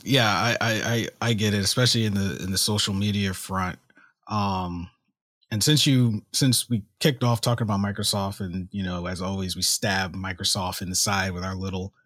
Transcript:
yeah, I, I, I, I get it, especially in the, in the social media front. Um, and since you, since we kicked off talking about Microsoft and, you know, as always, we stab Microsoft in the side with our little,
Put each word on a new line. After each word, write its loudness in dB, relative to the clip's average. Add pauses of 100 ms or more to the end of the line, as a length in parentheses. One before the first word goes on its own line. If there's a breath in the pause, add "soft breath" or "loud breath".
yeah, 4
I, 2
I, 2 (100)
I, 0 (220)
I 4
get 2
it, 2
especially 2
in 0
the, 0
in -4
the -2
social 0
media 0
front. -4 (480 soft breath)
Um, -2 (600)
and 0
since 4
you, 4 (120)
since 2
we 0 (180)
kicked 2
off 2
talking 0
about 0
Microsoft -2
and, -6
you -4
know, -4
as -6
always, -4
we -8
stab 0
Microsoft -4
in -6
the -2
side 0
with -6
our -4
little, -6 (120)